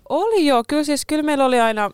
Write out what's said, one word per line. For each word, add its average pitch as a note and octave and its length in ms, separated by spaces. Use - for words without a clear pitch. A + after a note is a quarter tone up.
Oli F#4 380
joo, B3 220
kyllä D4 160
siis, C#4+ 220
kyllä D4+ 160
meillä D4 220
oli B3+ 160
aina, G#3+ 340